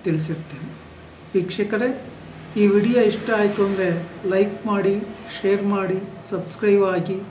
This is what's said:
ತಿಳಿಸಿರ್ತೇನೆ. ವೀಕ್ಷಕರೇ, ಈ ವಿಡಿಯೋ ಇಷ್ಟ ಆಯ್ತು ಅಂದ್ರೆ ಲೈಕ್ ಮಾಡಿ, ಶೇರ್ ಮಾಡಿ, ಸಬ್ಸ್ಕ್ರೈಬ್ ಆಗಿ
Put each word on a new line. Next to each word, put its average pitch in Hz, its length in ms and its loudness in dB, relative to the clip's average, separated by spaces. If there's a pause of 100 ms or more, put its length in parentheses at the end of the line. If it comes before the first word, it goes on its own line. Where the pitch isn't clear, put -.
ತಿಳಿಸಿರ್ತೇನೆ. - 680 -6 (600)
ವೀಕ್ಷಕರೇ, 214 760 -2 (460)
ಈ 208 100 6
ವಿಡಿಯೋ 226 360 6
ಇಷ್ಟ - 340 0
ಆಯ್ತು 208 280 2
ಅಂದ್ರೆ 185 420 0 (180)
ಲೈಕ್ 202 420 0
ಮಾಡಿ, 202 320 2 (420)
ಶೇರ್ 202 240 2
ಮಾಡಿ, 190 380 0 (260)
ಸಬ್ಸ್ಕ್ರೈಬ್ 202 540 2
ಆಗಿ 185 360 0 (120)